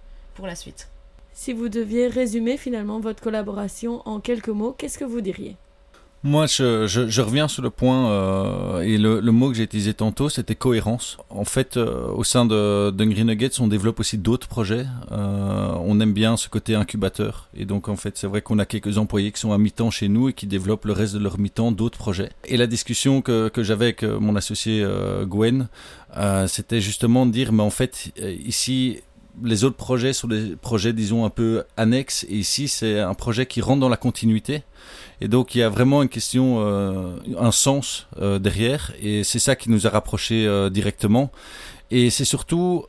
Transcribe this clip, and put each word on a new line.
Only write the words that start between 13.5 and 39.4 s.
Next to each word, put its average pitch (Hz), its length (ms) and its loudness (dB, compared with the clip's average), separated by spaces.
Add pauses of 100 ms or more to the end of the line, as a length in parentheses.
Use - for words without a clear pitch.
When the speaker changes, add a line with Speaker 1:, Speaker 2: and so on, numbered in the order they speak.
Speaker 3:
on 120 80 2
développe 107 320 2
aussi 110 180 -2
d'autres 113 300 0
projets. 117 400 -2 (240)
Euh, 98 720 -2
on 104 160 4
aime 107 140 4
bien 110 220 2
ce - 140 -4
côté 110 240 -2
incubateur. 104 840 -2
Et 101 100 -8
donc, 101 240 -4
en 104 60 -4
fait, 98 220 -8
c'est - 80 -4
vrai 101 160 -2
qu'on 107 160 0
a 101 80 2
quelques 104 320 -4
employés 101 340 0
qui - 80 -10
sont 110 120 0
à 101 80 4
mi-temps 107 320 2
chez - 160 -2
nous 120 220 4
et 120 40 -2
qui - 140 -10
développent 98 380 -2
le 104 80 0
reste 101 200 0
de 104 60 -4
leur 95 180 -2
mi-temps 113 340 0
d'autres 110 280 -2
projets. 98 320 -4 (140)
Et 127 120 -2
la 120 80 4
discussion 120 560 0
que, 113 280 2
que 120 120 -2
j'avais 107 240 2
avec, 117 160 0
euh, 107 180 0
mon 107 160 2
associé, 107 460 0
euh, 98 440 -2
Gwen, 113 420 2 (500)
euh, 98 300 2
c'était 110 340 -2
justement 117 460 2
de 117 40 4
dire, 110 220 0
mais 107 80 6
en 104 80 2
fait, - 500 -4
euh, 98 240 -8
ici, 127 560 -2 (440)
les 113 200 2
autres 127 120 2
projets 127 380 0
sont 117 160 -4
des 107 260 -2
projets, 113 380 -2
disons, 113 300 2
un 104 60 0
peu 113 360 0 (120)
annexes. 117 520 0
Et 101 80 -2
ici, 127 300 -2
c'est 107 320 0
un 98 140 0
projet 120 320 -2
qui - 160 -4
rentre 135 200 2
dans 131 80 4
la 117 80 2
continuité. 113 680 0 (580)
Et - 60 -2
donc, 123 280 2
il 120 40 4
y - 20 4
a 113 80 4
vraiment 131 340 4
une 127 60 2
question, 127 500 0
euh, 95 580 -2 (200)
un 113 140 2
sens, - 560 0 (100)
euh, 98 220 0
derrière. 107 640 0
Et 104 240 0
c'est - 140 -2
ça 131 180 2